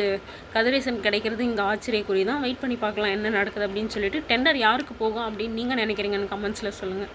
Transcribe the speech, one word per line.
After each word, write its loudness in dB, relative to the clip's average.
கதிரேசன் 2
கிடைக்கிறது 0
இங்க 2
ஆச்சரியக்குறி 2
தான். 0
வெயிட் -2
பண்ணி -2
பார்க்கலாம் 0
என்ன 0
நடக்குது 0
அப்படின்னு -2
சொல்லிட்டு. -2
டெண்டர் 4
யாருக்கு 2
போகும் -2
அப்படின்னு -4
நீங்க -2
நினைக்கிறீங்கன்னு 0
கமெண்ட்ஸ்ல -4
சொல்லுங்க. -6